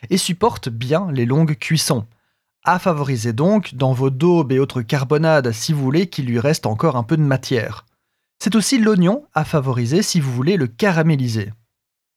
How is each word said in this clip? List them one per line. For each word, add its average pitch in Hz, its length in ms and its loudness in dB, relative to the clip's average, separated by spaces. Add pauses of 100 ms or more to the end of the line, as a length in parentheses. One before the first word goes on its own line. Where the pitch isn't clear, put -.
(100)
et 190 80 2
supportent 185 500 -2
bien 127 420 -2
les 127 140 0
longues 147 320 2
cuissons. 143 480 -2 (600)
À 180 140 2
favoriser 135 540 -2
donc 170 440 0
dans 131 180 0
vos 135 160 0
daubes 151 420 2
et 131 60 2
autres 131 240 0
carbonades 143 680 0
si 110 200 -4
vous 143 100 -2
voulez 156 260 0
qu'il 135 180 -6
lui 120 120 0
reste 143 280 0
encore 127 300 0
un 123 60 0
peu 156 140 -2
de 156 60 2
matière. 135 640 -2 (560)
C'est 208 140 2
aussi 240 220 2
l'oignon 214 540 4
à 156 140 -2
favoriser 131 560 0
si - 180 -2
vous 135 100 -2
voulez 139 280 0
le 131 80 0
caraméliser. 135 840 0 (680)